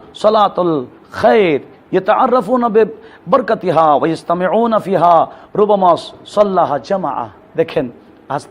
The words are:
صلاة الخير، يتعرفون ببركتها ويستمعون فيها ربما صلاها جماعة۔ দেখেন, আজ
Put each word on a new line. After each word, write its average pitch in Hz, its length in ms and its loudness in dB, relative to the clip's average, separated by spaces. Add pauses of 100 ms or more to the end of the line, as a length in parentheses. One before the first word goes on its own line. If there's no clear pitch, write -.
(140)
صلاة 208 440 0
الخير، 170 1000 0 (320)
يتعرفون 240 760 0
ببركتها 190 1300 0
ويستمعون 175 840 -2
فيها 170 500 2 (280)
ربما 190 380 2 (300)
صلاها 180 540 0
جماعة۔ 131 500 -6 (280)
দেখেন, 160 340 -2 (380)
আজ 139 220 -6